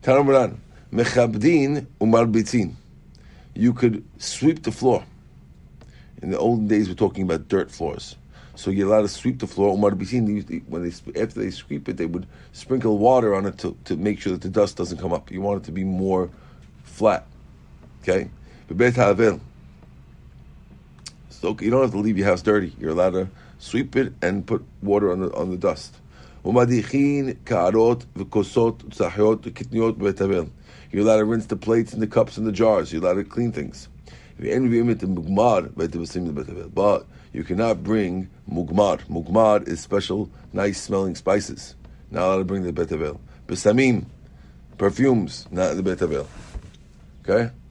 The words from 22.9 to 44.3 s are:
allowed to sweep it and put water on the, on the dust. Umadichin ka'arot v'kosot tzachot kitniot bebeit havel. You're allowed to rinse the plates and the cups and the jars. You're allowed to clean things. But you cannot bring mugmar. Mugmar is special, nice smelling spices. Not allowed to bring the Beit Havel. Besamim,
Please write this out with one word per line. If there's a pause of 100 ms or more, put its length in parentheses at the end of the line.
allowed
to (300)
sweep
it
and
put (180)
water
on
the,
on
the
dust. (500)
Umadichin
ka'arot (100)
v'kosot (100)
tzachot (120)
kitniot
bebeit
havel. (420)
You're
allowed
to
rinse
the
plates
and
the
cups
and
the
jars.
You're
allowed
to
clean
things. (500)
But (2750)
you
cannot
bring (200)
mugmar.
Mugmar
is
special, (220)
nice
smelling
spices. (360)
Not
allowed
to
bring
the
Beit
Havel. (280)
Besamim, (720)